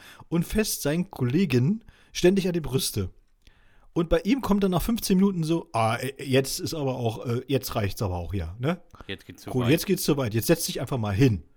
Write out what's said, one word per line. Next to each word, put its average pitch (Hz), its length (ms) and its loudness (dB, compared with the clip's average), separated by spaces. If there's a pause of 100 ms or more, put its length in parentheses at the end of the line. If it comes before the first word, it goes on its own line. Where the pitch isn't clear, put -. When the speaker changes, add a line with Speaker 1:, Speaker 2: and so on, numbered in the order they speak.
(280)
Speaker 1:
und 165 160 0
fässt - 380 -2
seinen 165 280 -2
Kollegen 135 720 2 (280)
ständig 185 340 4
an 175 80 -2
die 175 60 -2
Brüste. 120 500 -4 (800)
Und 208 160 -2
bei 165 120 4
ihm 233 220 0
kommt 202 200 2
dann 196 80 2
nach 180 120 0
fünfzehn 220 360 2
Minuten 190 240 4
so, 165 300 -2
ah, 113 240 2
äh, 131 280 -8
jetzt 135 360 2
ist 175 140 -6
aber 135 220 -4
auch, 113 300 -4
äh, 120 220 -2
jetzt 135 260 -2
reicht's 104 280 -2
aber 90 140 -2
auch 85 160 -8
hier, 87 260 -6
ne? 151 220 -4 (260)
Speaker 2:
Jetzt 98 200 -12
geht's - 160 -18
zu - 120 -14
Speaker 1:
Cool, 127 100 0
Speaker 2:
weit. 117 80 2
Speaker 1:
jetzt 165 140 2
geht's - 180 0
zu 151 120 2
weit, 120 180 -2
jetzt 113 120 0
setz - 200 2
dich - 140 -6
einfach 131 180 -4
mal 104 160 -2
hin. 110 280 4 (140)